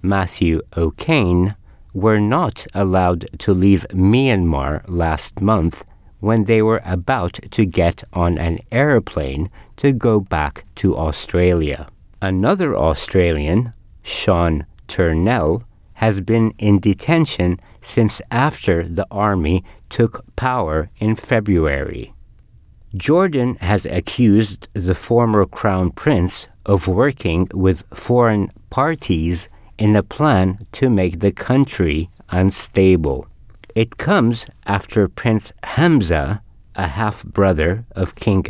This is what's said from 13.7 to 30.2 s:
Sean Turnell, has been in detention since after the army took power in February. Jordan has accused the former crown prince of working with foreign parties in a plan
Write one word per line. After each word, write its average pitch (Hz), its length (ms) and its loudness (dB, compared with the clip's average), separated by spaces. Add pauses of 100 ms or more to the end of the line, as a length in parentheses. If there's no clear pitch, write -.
Sean 85 640 0 (200)
Turnell, 87 760 0 (300)
has 110 260 0
been 110 400 0
in 101 200 4
detention 98 800 0 (220)
since - 480 -2
after 104 580 -2
the 87 220 -4
army 95 540 0 (260)
took - 340 -2 (120)
power 95 640 -2
in 110 160 0
February. 87 1000 -2 (800)
Jordan 139 600 0
has 92 320 -2
accused 104 840 0
the 92 200 -2
former 113 540 2
crown 92 420 -2
prince 92 580 -2 (180)
of 101 220 0
working 95 680 0
with 92 300 0 (100)
foreign 113 560 0 (200)
parties 87 800 -2 (280)
in 107 200 4
a 98 60 2
plan 98 680 0